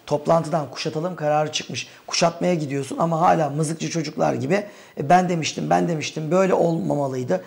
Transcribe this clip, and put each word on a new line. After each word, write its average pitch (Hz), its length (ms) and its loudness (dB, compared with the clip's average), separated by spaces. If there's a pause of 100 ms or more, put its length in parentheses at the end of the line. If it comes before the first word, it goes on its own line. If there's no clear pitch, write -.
toplantıdan 151 640 0
"Kuşatalım" 160 440 -4
kararı 151 360 0
çıkmış, - 360 -6 (200)
kuşatmaya 175 480 2
gidiyorsun 139 420 -4
ama 165 240 0
hala 165 280 4
mızıkçı 151 400 -2
çocuklar 156 440 -2
gibi, 156 320 -2 (320)
"E, 143 120 -4
ben 180 200 6
demiştim, 160 400 -2
ben 175 180 2
demiştim, 156 440 -4
böyle 180 220 4
olmamalıydı, 143 920 0